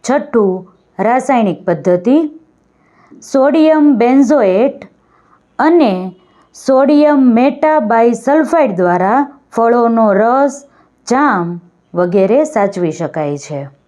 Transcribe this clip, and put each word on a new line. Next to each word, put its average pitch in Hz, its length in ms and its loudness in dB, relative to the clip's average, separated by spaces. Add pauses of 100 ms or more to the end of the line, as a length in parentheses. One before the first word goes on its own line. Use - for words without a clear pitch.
છઠ્ઠું, 240 500 -2 (540)
રાસાયણિક 240 600 -2
પદ્ધતિ. 180 500 0 (1120)
સોડિયમ 311 540 2 (160)
બેન્ઝોએટ 247 840 0 (800)
અને 320 260 2 (720)
સોડિયમ 285 540 2 (180)
મેટાબાયસલ્ફાઇડ 262 1400 0
દ્વારા 180 400 0 (340)
ફળોનો 233 540 0 (120)
રસ, 254 340 0 (540)
જામ 233 400 0 (520)
વગેરે 190 400 0 (140)
સાચવી 190 460 -4
શકાય 147 460 -6
છે. 143 140 -10 (280)